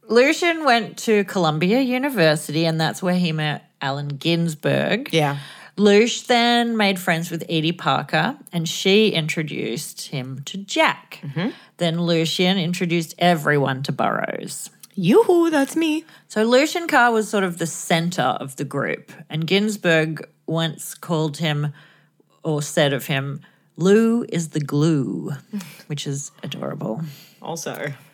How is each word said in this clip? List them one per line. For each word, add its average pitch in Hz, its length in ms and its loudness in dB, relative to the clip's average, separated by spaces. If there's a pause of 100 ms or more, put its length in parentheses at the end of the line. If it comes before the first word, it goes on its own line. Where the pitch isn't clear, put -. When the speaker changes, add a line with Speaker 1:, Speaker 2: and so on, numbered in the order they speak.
Speaker 1:
Lucian 311 580 2
went 233 340 2
to 208 260 2
Columbia 180 560 2
University, 180 840 0
and 160 140 0
that's 151 240 -2
where 180 120 0
he 175 160 2
met 151 380 -4 (120)
Allen 139 260 -4
Ginsberg. 160 1040 0
Speaker 2:
Yeah. 147 240 2 (380)
Speaker 1:
Lush 208 480 4
then 240 540 2
made 196 220 2
friends 170 300 -2
with 165 200 -6
Edie 160 240 0
Parker, 156 640 0 (160)
and 165 160 -2
she 202 400 4
introduced 151 960 -4
him 131 380 -8
to - 120 -12
Jack. - 680 -2
Speaker 2:
Mm-hmm. 165 260 -4 (280)
Speaker 1:
Then 170 240 0
Lucian 170 560 2
introduced 170 600 -2
everyone 147 680 2
to 135 80 -6
Burroughs. - 760 -4 (260)
Speaker 2:
Yoo-hoo, 330 540 4
that's 277 260 0
me. 320 300 0 (220)
Speaker 1:
So 214 160 -2
Lucian 302 440 2
Carr 247 240 6
was 220 160 0
sort 202 160 0
of 175 140 -4
the 170 80 -4
center 165 560 -2
of 131 360 -2
the 151 60 -6
group, 131 480 -6 (180)
and 160 180 -4
Ginsberg 180 760 0 (200)
once 160 480 -4
called 156 440 -4
him, 147 360 -2 (680)
or 151 180 -2
said 143 320 0
of 131 140 -4
him, 139 340 -4 (340)
"Lou 226 540 4
is 165 200 -2
the 156 100 -4
glue," 147 720 0 (280)
<laughs> - 280 -18
which 147 180 -8
is 139 240 -6 (140)
adorable. - 580 -8 (400)
Speaker 2:
Also, 151 500 -10 (220)